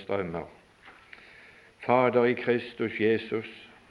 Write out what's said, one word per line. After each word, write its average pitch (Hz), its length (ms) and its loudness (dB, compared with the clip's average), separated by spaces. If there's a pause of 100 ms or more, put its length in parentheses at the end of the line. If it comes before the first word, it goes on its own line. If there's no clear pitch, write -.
strømmer. 85 480 -4 (1400)
Fader 123 400 4
i 123 80 2
Kristus 117 640 -2
Jesus, 110 520 0 (420)